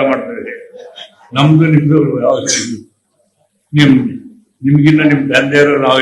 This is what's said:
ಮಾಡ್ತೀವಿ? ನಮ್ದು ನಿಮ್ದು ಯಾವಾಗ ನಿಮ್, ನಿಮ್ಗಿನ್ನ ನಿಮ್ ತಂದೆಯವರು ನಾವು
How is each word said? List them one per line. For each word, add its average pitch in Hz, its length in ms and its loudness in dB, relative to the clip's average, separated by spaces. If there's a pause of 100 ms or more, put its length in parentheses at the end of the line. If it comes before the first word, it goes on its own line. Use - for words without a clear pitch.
ಮಾಡ್ತೀವಿ? 117 440 -8 (840)
ನಮ್ದು 156 380 2
ನಿಮ್ದು 147 240 2 (260)
ಯಾವಾಗ 131 220 -2 (1300)
ನಿಮ್, 143 220 4 (680)
ನಿಮ್ಗಿನ್ನ 147 360 2 (100)
ನಿಮ್ 139 120 0 (100)
ತಂದೆಯವರು 143 440 2 (100)
ನಾವು 131 140 2